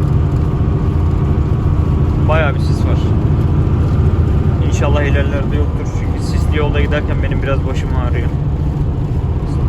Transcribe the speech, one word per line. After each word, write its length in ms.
Bayağı 280
bir 40
sis 260
var. 120
İnşallah 360
ilerlerde 520
yoktur. 320
Çünkü 240
sisli 340
yolda 240
giderken 420
benim 200
biraz 240
başım 280
ağrıyor. 340